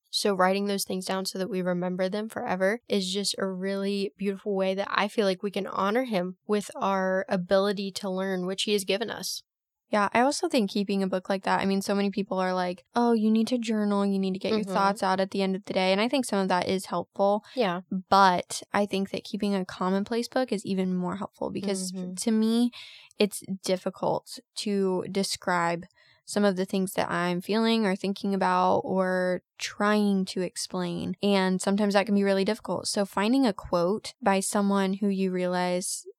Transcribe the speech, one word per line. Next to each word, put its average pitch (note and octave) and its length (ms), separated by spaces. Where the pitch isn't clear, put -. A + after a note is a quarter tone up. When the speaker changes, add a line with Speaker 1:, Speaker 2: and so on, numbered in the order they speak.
Speaker 1:
So G3+ 240
writing F#3+ 320
those G3 180
things F#3 200
down F#3+ 220
so - 120
that F#3 120
we F#3 120
remember F3+ 460
them G#3 200
forever G#3 600
is F#3+ 240
just G3 260
a G3 80
really G3 720
beautiful G3 380
way F#3+ 200
that G3 160
I G3+ 180
feel G#3 180
like F#3 160
we G#3 80
can F#3+ 160
honor G#3 380
him F#3 320
with G#3 300
our F#3+ 520
ability G3 640
to G3+ 160
learn, F#3 380
which F#3+ 160
he G#3+ 100
has G3+ 120
given G3+ 260
us. - 320
Speaker 2:
Yeah, G#3 220
I A3+ 80
also C#4+ 300
think G#3+ 200
keeping G3 320
a F#3+ 40
book F#3 240
like G3 140
that, F#3 160
I - 40
mean, G3 160
so G3+ 140
many G3+ 160
people F#3+ 280
are F#3 140
like, F3+ 320
"Oh, A#3+ 180
you A3 180
need A3 180
to B3+ 80
journal, G#3 480
you G3 140
need F#3+ 160
to F#3+ 40
get G3 140
your G#3+ 80
Speaker 1:
Mm-hmm. F#3+ 140
Speaker 2:
thoughts G3+ 280
out F#3+ 160
at F#3+ 120
the F#3+ 100
end F#3+ 160
of G3+ 80
the - 80
day." F#3+ 200
And G3 80
I A#3 80
think C4 180
some G3+ 140
of F#3+ 80
that F3+ 200
is F#3+ 180
helpful. G3+ 560
Speaker 1:
Yeah. F#3+ 240
Speaker 2:
But F#3+ 520
I G3+ 100
think G3 260
that - 140
keeping G3+ 300
a F#3 100
commonplace G3 640
book B3+ 240
is G3 140
even F#3 280
more F3+ 220
helpful - 340
because F#3+ 420
Speaker 1:
Mm-hmm. F#3 240
Speaker 2:
to A3+ 140
me, A3+ 400
it's - 240
difficult - 720
to G3 540
describe F3 760
some G#3 180
of G3 120
the F#3 100
things F#3+ 260
that - 180
I'm F3 300
feeling A3+ 460
or F#3+ 100
thinking G3 380
about F#3 460
or F#3 600
trying G#3 680
to - 160
explain. F3+ 800
And F#3+ 400
sometimes G3+ 320
that G3 100
can G#3 100
be G3+ 100
really G3 200
difficult. A3 440
So G3+ 180
finding A#3+ 400
a G3 80
quote F3+ 640
by G3 200
someone G3 520
who G3+ 160
you F#3+ 220
realize, F3+ 720